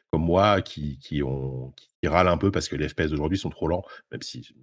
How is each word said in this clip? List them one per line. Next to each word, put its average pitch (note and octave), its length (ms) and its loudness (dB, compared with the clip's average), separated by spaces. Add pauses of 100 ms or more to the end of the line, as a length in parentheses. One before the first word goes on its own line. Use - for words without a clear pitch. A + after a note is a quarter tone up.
(120)
comme D#2+ 120 2
moi, F#2+ 380 4
qui, D2 380 -8
qui D2 240 -6
ont, C2 520 -6
qui, - 140 -20 (120)
qui - 60 -2
râlent F2+ 220 4
un E2+ 80 4
peu G2 140 2
parce F2 180 -2
que C#2+ 80 -6
les D2+ 100 -2
F - 80 -12
P E2 80 0
S D#2+ 60 0
d'aujourd'hui D2+ 280 0
sont F2 120 -8
trop D#2+ 180 -6
lents, F2 160 -2 (300)
même - 80 -10
si - 260 -14 (160)